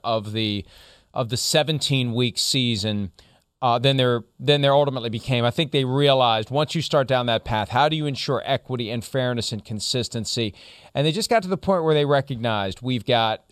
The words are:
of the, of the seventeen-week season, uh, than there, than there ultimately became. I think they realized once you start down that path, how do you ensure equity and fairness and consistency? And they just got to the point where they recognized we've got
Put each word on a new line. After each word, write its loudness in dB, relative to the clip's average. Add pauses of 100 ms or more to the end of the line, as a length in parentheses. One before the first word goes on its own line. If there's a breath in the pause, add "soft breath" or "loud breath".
of -2
the, -2 (480 soft breath)
of -4
the -4
seventeen-week 0
season, -2 (500 soft breath)
uh, 2
than 2
there, 2 (160)
than 2
there 4
ultimately 2
became. 0
I 4
think -2
they 2
realized 2
once -2
you 0
start 2
down 0
that 0
path, -2
how 4
do -2
you -4
ensure -2
equity -4
and -6
fairness -2
and -8
consistency? -4 (400 loud breath)
And 2
they 2
just -4
got 4
to -8
the -2
point 0
where 4
they 2
recognized -2
we've -4
got 2